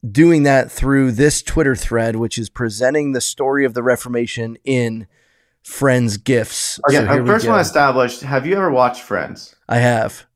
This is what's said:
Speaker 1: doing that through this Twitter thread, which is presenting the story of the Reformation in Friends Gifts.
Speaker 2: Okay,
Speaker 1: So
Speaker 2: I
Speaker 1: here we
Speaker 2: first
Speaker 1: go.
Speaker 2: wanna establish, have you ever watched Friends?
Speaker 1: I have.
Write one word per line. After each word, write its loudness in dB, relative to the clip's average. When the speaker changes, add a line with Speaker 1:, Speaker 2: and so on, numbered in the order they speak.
Speaker 1:
doing 6
that 2
through 0
this 2
Twitter 0
thread, -2
which -4
is -8
presenting -2
the -2
story -2
of -2
the -4
Reformation -2
in -2
Friends 0
Gifts. -2
Speaker 2:
Okay, 4
Speaker 1:
So 2
Speaker 2:
I 2
Speaker 1:
here 0
we -2
Speaker 2:
first 2
Speaker 1:
go. 0
Speaker 2:
wanna 2
establish, 0
have -4
you 0
ever 0
watched 2
Friends? -8
Speaker 1:
I 0
have. 0